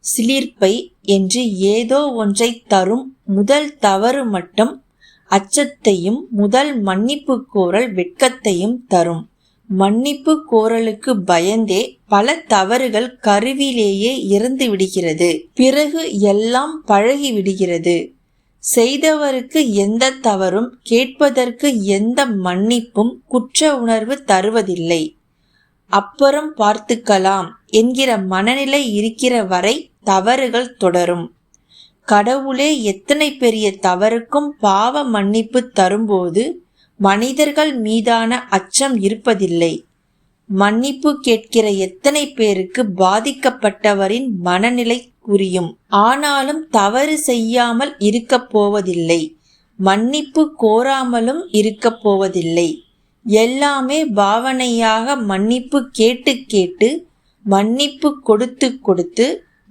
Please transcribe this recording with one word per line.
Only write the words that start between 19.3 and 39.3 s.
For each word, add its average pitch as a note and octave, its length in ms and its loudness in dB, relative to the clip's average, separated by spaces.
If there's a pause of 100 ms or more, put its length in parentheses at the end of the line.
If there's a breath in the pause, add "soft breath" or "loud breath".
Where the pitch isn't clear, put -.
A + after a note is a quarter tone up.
எந்த G#3+ 400 0
தவறும், G3+ 720 -2
கேட்பதற்கு B3 1000 0
எந்த A3 420 0
மன்னிப்பும் G#3+ 1000 -2
குற்ற C#4 520 0
உணர்வு A3+ 480 -2
தருவதில்லை. F3+ 880 0 (720)
அப்புறம் C#4 680 0
பார்த்துக்கலாம் G#3 920 0 (200)
என்கிற A#3+ 500 2
மனநிலை A#3+ 800 -2
இருக்கிற A3+ 480 0
வரை F#3+ 460 -2 (140)
தவறுகள் A#3+ 720 0
தொடரும். F3 580 -2 (720 soft breath)
கடவுளே C4+ 800 0
எத்தனை C#4 500 0
பெரிய A3 440 0
தவறுக்கும் A#3 840 -2
பாவ A3 440 2
மன்னிப்பு A3+ 680 -2
தரும்போது G3+ 920 0 (340)
மனிதர்கள் C4+ 840 0
மீதான A3+ 600 0
அச்சம் G#3+ 640 -2
இருப்பதில்லை. F#3+ 840 -2 (600)